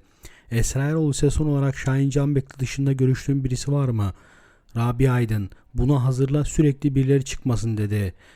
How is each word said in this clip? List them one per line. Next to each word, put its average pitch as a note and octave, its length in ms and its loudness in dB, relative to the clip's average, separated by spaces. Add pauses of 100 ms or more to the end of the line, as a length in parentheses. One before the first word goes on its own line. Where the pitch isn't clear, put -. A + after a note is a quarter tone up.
(500)
Esra A2+ 320 -2
Erol D3+ 280 0
ise C#3 200 2
son D#3 160 0
olarak C#3 300 0
Şahin C#3 340 0
Canbekli C#3+ 480 -2
dışında C#3 340 -2
"Görüştüğüm C3 520 0
birisi B2+ 280 -4
var C#3 160 0
mı?" G#2 240 0 (640)
Rabia B2 360 2
Aydın A2 380 0 (240)
"Buna C3 300 2
hazırla, C3+ 400 0
sürekli C#3+ 500 2
birileri C3+ 300 2
çıkmasın." A2+ 520 -4
dedi. G#2 380 -2 (220)